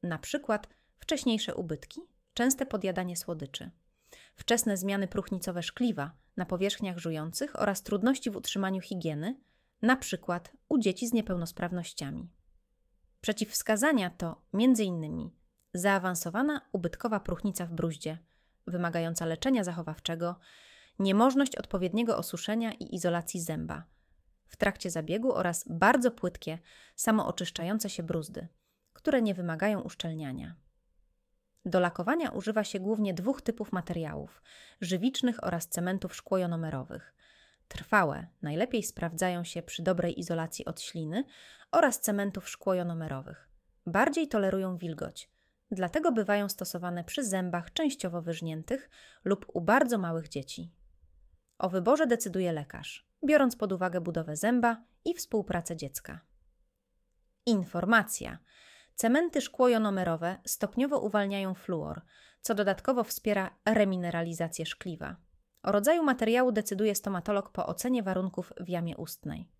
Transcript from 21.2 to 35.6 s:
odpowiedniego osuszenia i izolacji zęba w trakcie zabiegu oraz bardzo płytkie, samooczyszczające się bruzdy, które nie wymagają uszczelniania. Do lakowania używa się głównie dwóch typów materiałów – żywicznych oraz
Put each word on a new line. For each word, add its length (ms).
odpowiedniego 600
osuszenia 540
i 220
izolacji 460
zęba 440
w 100
trakcie 340
zabiegu 440
oraz 360
bardzo 400
płytkie, 480
samooczyszczające 960
się 120
bruzdy, 460
które 300
nie 120
wymagają 460
uszczelniania. 760
Do 160
lakowania 500
używa 340
się 160
głównie 340
dwóch 280
typów 300
materiałów – 680
żywicznych 640
oraz 240